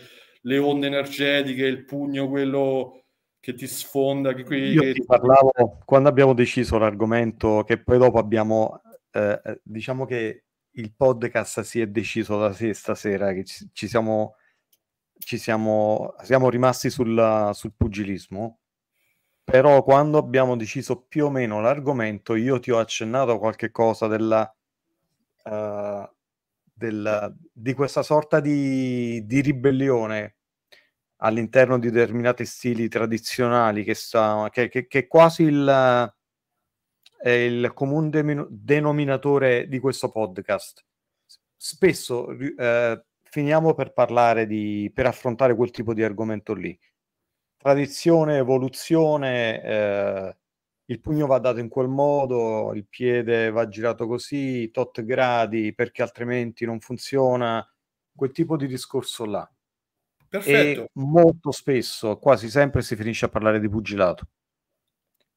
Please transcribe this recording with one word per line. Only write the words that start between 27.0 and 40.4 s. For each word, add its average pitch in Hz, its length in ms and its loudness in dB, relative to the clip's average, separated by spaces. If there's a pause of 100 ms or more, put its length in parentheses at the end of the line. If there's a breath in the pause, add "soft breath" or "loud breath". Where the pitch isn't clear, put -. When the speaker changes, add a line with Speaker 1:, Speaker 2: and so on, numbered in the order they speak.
Speaker 2:
di 120 220 -6
questa 139 280 -2
sorta 151 380 0
di, 131 840 -2
di 123 160 0
ribellione 127 920 0 (840 soft breath)
all'interno 117 580 2
di 120 120 -2
determinati 120 540 0
stili 117 440 -4
tradizionali 113 960 -2
che 110 100 -4
sta, 107 580 -2
che, 120 160 -2
che, 127 180 -6
che - 140 -4
è 123 60 -4
quasi 165 380 6
il, 135 680 2 (1040)
è 123 120 -2
il 120 420 0
comune 151 380 -2
demino-, 147 400 -2
denominatore 139 1160 0
di 131 100 -4
questo 127 320 -4
podcast. 98 720 -6 (400)